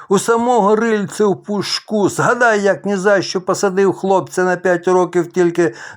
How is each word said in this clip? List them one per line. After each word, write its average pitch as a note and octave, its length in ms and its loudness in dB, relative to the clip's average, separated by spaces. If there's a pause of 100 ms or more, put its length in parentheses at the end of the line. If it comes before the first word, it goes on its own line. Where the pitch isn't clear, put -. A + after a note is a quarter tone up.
«У G3 100 4
самого A#3 560 0
рильця G#3+ 500 -2
в G3 180 -2
пушку. G3+ 640 -2
Згадай, A3 520 0
як F#3+ 240 0
ні G3+ 120 -2
за F#3+ 240 2
що F#3 200 -6
посадив F#3+ 520 0
хлопця F#3 500 -2
на F3+ 120 0
п'ять F3 320 0
років F3 440 0
тільки E3+ 440 0 (220)